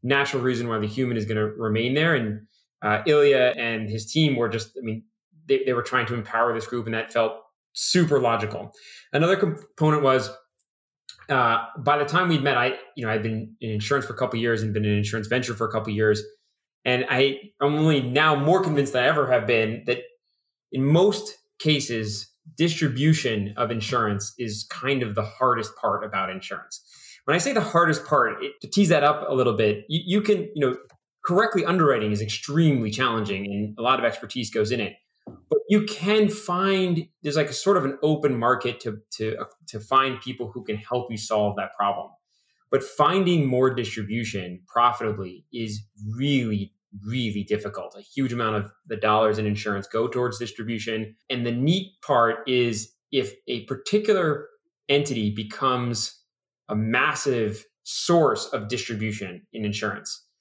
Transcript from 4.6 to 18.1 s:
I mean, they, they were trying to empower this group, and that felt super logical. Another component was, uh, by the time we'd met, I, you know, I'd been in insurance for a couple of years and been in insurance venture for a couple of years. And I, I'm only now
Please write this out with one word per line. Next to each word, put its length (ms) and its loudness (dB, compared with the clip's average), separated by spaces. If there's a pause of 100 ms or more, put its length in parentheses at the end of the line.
I 60 -12
mean, 200 -6 (440)
they, 180 2
they 80 0
were 100 0
trying 240 -2
to 80 -4
empower 380 0
this 140 -4
group, 180 -6
and 100 -4
that 160 -6
felt 300 -2 (320)
super 480 2
logical. 500 -2 (440)
Another 220 4
component 680 0
was, 280 2 (1000)
uh, 340 2 (140)
by 180 2
the 80 0
time 240 2
we'd 140 2
met, 160 2
I, 160 0 (220)
you 100 -6
know, 40 -2
I'd 120 0
been 400 -6
in 80 -6
insurance 340 -2
for 80 -8
a 40 -10
couple 220 -2
of 40 0
years 200 2
and 120 -2
been 100 0
in 80 2
insurance 340 0
venture 280 -2
for 120 -2
a 60 -6
couple 180 -4
of 60 -2
years. 260 4 (600)
And 240 0
I, 320 2 (220)
I'm 120 2
only 280 4
now 340 2